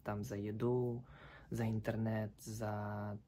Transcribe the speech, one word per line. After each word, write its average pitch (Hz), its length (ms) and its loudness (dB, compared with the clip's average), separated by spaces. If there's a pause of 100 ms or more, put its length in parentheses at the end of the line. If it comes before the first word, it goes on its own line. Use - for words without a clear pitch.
там, 104 200 0
за 104 120 -4
еду, 120 680 2 (460)
за 113 180 2
интернет, 110 720 2
за 104 880 -2